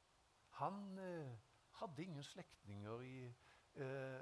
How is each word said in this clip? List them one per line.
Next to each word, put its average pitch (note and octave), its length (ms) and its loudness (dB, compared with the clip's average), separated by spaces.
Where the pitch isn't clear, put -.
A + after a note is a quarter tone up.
han, F#3+ 480 2
eh, E3 400 2
hadde D#3+ 220 0
ingen D#3+ 200 0
slektninger G#2+ 800 -2
i, B2+ 340 -2
eh, C3+ 480 2